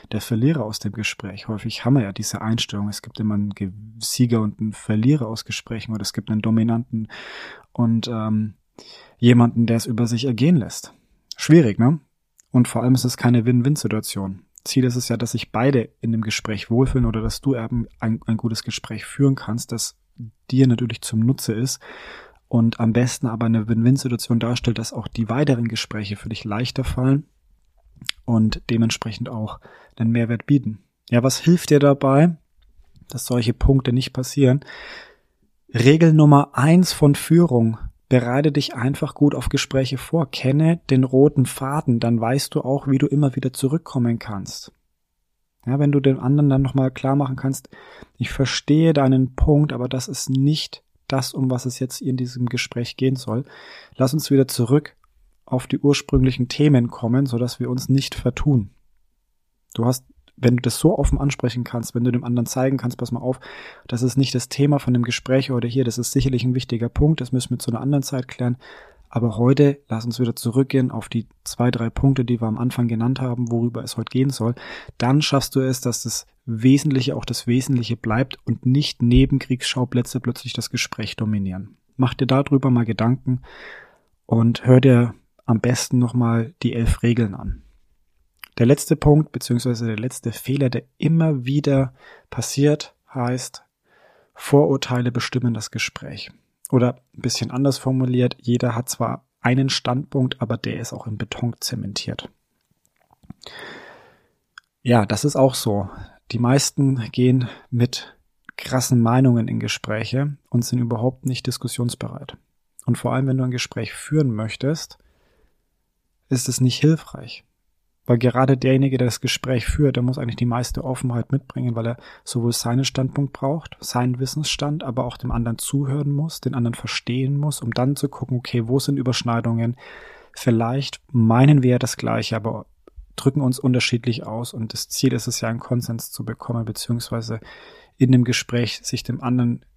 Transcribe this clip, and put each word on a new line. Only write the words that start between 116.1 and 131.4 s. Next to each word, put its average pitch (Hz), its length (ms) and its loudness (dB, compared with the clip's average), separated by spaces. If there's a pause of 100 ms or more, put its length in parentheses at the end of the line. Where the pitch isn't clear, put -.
ist 127 200 -2
es 123 120 -4
nicht 127 200 2
hilfreich. - 640 0 (640)
Weil 123 80 4
gerade 127 400 2
derjenige, 131 400 2
der 127 100 2
das 117 140 -4
Gespräch 127 460 -4
führt, 147 300 2
der 123 60 0
muss 127 140 0
eigentlich 127 200 -6
die 123 100 0
meiste 120 360 -4
Offenheit 123 480 -4
mitbringen, 127 440 -4
weil 113 140 -4
er 120 80 -6 (280)
sowohl 120 300 -2
seinen 127 320 0
Standpunkt 135 480 -2
braucht, 147 460 -6
seinen 123 380 -2
Wissensstand, 147 640 -4
aber 127 220 -6
auch 123 140 -10
dem 123 120 -6
anderen 117 280 -2
zuhören 143 520 -2
muss, 147 300 -4
den 131 140 -4
anderen 117 180 0
verstehen 131 640 -4
muss, 147 240 -2
um 117 140 -4
dann 135 220 2
zu 139 120 -4
gucken, 123 300 -6
okay, 120 280 -2
wo 127 120 2
sind 139 180 0
Überschneidungen? 117 800 -2 (560)
Vielleicht 120 680 -2 (100)
meinen 127 500 6